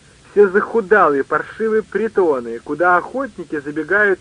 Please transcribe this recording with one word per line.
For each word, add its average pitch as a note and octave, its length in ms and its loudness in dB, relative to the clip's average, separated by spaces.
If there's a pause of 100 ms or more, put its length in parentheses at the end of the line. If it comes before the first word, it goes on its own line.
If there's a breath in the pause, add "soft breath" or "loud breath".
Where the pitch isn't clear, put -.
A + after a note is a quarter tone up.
(300 soft breath)
все G3+ 200 6
захудалые, F#3 720 2
паршивые G#3+ 580 -4
притоны, D#3+ 800 -2
куда E3+ 360 0
охотники F#3 640 -6
забегают D#3+ 600 -2